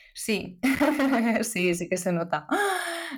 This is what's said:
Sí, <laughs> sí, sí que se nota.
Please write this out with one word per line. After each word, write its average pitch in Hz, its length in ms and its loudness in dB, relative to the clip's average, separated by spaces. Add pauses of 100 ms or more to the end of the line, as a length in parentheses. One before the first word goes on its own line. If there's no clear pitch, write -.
(140)
Sí, - 480 -4
<laughs> 269 840 2
sí, 180 300 0
sí 175 140 -4
que 185 80 0
se 180 160 0
nota. 165 340 -2 (720)